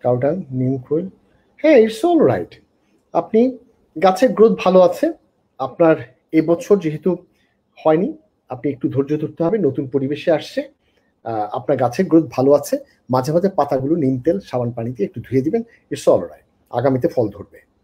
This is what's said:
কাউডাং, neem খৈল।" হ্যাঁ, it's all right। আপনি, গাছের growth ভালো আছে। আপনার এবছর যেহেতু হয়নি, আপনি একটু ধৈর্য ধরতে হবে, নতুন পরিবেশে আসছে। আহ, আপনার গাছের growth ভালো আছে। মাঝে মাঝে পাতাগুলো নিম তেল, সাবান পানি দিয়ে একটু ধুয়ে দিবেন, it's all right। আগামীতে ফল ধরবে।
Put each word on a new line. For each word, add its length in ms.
কাউডাং, 500
neem 320
খৈল।" 260
হ্যাঁ, 240
it's 300
all 160
right। 280
আপনি, 460
গাছের 300
growth 320
ভালো 160
আছে। 320
আপনার 380
এবছর 460
যেহেতু 380
হয়নি, 280
আপনি 240
একটু 160
ধৈর্য 320
ধরতে 240
হবে, 140
নতুন 300
পরিবেশে 440
আসছে। 360
আহ, 280
আপনার 260
গাছের 280
growth 240
ভালো 220
আছে। 260
মাঝে 220
মাঝে 160
পাতাগুলো 480
নিম 240
তেল, 200
সাবান 300
পানি 220
দিয়ে 120
একটু 160
ধুয়ে 220
দিবেন, 200
it's 140
all 160
right। 240
আগামীতে 380
ফল 200
ধরবে। 320